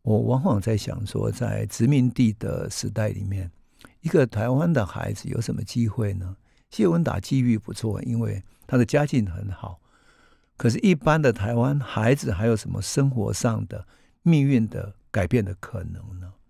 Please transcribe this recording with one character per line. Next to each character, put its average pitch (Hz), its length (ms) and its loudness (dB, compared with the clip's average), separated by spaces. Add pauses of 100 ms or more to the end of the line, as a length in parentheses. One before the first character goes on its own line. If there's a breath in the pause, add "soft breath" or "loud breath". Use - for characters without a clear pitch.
我 110 220 2
往 127 200 0
往 107 160 2
在 110 160 0
想 - 320 -4
说， 104 240 -2
在 104 360 -4
殖 117 200 0
民 127 240 4
地 113 220 2
的 - 360 -6
时 - 200 -6
代 107 200 -2
里 98 140 -6
面， 98 260 -6 (520 soft breath)
一 160 80 -4
个 135 180 4
台 110 220 -2
湾 156 220 2
的 120 140 2
孩 - 280 -6
子 - 160 -10
有 - 100 -4
什 - 160 -4
么 - 80 -6
机 117 240 -2
会 101 280 -2
呢？ 92 200 -8 (340)
谢 214 160 0
文 170 160 4
达 98 200 0
机 - 180 0
遇 120 180 4
不 - 140 -8
错， 104 320 -4
因 117 160 -2
为 104 240 -4 (240 soft breath)
他 - 80 -2
的 123 80 6
家 147 220 2
境 120 200 0
很 98 240 -8
好。 92 300 -12 (760 soft breath)
可 - 120 2
是， - 100 2
一 190 140 6
般 156 280 2
的 131 120 6
台 107 200 -2
湾 131 260 2
孩 117 340 2
子 135 180 0
还 104 160 0
有 117 80 4
什 - 140 -6
么 98 120 -4
生 139 280 2
活 110 240 -2
上 107 340 -2
的、 - 180 -12 (380 soft breath)
命 156 200 6
运 127 240 4
的 98 260 -8 (180)
改 95 140 0
变 113 180 2
的 95 120 -4
可 - 280 -10
能 87 180 -10 (180)
呢？ 92 120 -14 (180)